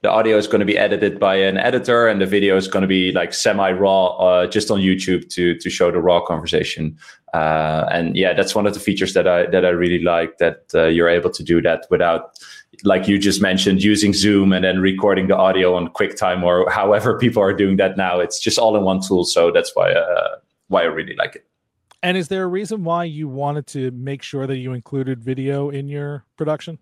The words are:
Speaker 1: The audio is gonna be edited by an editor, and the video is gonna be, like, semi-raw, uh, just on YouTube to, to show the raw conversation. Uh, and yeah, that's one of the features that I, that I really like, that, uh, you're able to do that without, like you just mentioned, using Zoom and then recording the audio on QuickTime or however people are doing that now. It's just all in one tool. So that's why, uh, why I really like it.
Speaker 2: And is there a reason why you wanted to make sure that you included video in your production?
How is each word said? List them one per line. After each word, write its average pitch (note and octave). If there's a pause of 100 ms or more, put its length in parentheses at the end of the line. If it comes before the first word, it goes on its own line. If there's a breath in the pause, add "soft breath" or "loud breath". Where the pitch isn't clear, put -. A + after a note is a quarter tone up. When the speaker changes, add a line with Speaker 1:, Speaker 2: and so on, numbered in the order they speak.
Speaker 1:
The G2+
audio A2
is G#2
gonna G2+
be G2+
edited G2+
by G2
an F#2+
editor, A#2+
and G#2
the F#2+
video G2
is F#2+
gonna G2
be, F#2
like, F2
semi-raw, F#2+ (100)
uh, F2+
just G2+
on G2
YouTube F#2
to, F2
to F#2+
show -
the F2
raw F2
conversation. D#2 (360 loud breath)
Uh, D#2
and E2+
yeah, F#2
that's -
one G#2
of G2
the G2+
features F#2+
that F2+
I, F2
that F2+
I F2+
really F2
like, E2+
that, E2+ (100)
uh, E2
you're E2
able F2
to -
do E2+
that E2
without, E2+ (440 loud breath)
like F#2+
you G2+
just G2
mentioned, F#2+
using G#2
Zoom G2
and F#2
then F#2
recording F#2+
the G2
audio F#2
on F2
QuickTime F#2
or F2+
however G#2+
people A2
are G2
doing F#2+
that F#2+
now. F2+
It's F2
just A2
all A2
in G2+
one F#2+
tool. F2+
So E2+
that's E2+
why, F2+
uh, E2+ (320)
why F#2+
I -
really D#2+
like -
it. - (580)
Speaker 2:
And F3+
is F3+
there F#3+
a F#3
reason G#3
why E3+
you D#3
wanted C#3+
to C3
make C3
sure C3+
that C3+
you B2+
included B2+
video C#3
in C#3
your C#3+ (140)
production? D3+